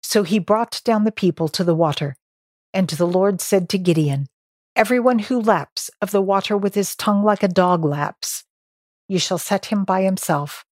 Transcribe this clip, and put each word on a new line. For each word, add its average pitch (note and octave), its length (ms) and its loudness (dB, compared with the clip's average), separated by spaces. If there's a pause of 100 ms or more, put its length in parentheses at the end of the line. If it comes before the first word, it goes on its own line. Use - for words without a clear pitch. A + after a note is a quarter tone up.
So - 200 0
he F#3+ 160 0
brought G#3+ 460 -2
down G#3+ 200 2
the G#3+ 80 0
people E3+ 360 0
to F3 160 -4
the E3+ 100 2
water, D3+ 420 -2 (580)
and F#3+ 160 0
the E3+ 160 0
Lord F#3 340 0
said F#3+ 300 0
to G3+ 80 -2
Gideon, D#3 500 0 (480)
"Everyone A#3+ 440 2
who A#3+ 200 -2
laps G#3 500 0 (120)
of G3+ 80 -4
the G3+ 120 2
water G3 340 0
with G3+ 180 -2
his G3+ 200 -2
tongue G3+ 300 0
like G#3 180 2
a G3+ 60 2
dog F3+ 360 2
laps, - 600 -4 (640)
you F#3+ 100 0
shall E3+ 200 -2
set - 280 -2
him G3+ 180 -2
by F#3+ 180 0
himself. E3+ 680 -2